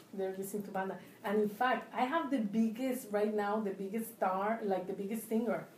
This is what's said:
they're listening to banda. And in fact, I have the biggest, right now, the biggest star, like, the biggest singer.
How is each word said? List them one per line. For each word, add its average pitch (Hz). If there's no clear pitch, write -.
they're 190
listening 196
to -
banda. 190
And 214
in 208
fact, 247
I 233
have 285
the 277
biggest, 226
right 208
now, 208
the 196
biggest 196
star, 202
like, 185
the 202
biggest 202
singer. 220